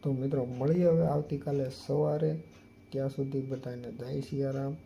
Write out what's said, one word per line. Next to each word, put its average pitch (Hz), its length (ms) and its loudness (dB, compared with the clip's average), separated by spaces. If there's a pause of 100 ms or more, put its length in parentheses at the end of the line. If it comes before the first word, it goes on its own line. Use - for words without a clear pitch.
તો 143 100 0
મિત્રો, 135 320 0
મળીએ 143 440 4
હવે 165 180 6
આવતીકાલે 143 600 0 (200)
સવારે. 151 460 2 (580)
ત્યાં 135 180 0
સુધી 135 320 -2
બધાને 127 520 -6
જય 127 280 -6
સિયારામ 135 520 -2 (140)